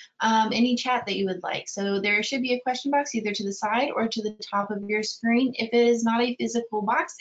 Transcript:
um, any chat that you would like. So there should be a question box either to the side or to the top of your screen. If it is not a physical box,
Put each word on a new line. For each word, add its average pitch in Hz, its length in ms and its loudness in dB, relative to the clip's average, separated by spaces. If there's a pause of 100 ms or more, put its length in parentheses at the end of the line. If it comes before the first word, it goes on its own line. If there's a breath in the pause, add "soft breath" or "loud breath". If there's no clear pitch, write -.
(200 loud breath)
um, 220 320 4
any 240 240 4
chat 247 300 0
that 190 100 -2
you 196 100 0
would 185 160 -4
like. - 280 -6
So 196 320 -2
there 208 200 2
should 247 200 -2
be 254 140 0
a 247 40 0
question 254 320 -4
box 285 240 2
either 208 160 -2
to 202 140 -4
the 196 80 -4
side 226 420 0
or 220 140 0
to 226 120 -6
the 214 140 -6 (160)
top 202 200 -2
of 202 180 -6
your 214 140 0
screen. 233 540 2
If 226 140 -4
it 240 160 6
is 233 160 4
not 226 180 2
a 247 140 0
physical 233 460 -2
box, 240 400 0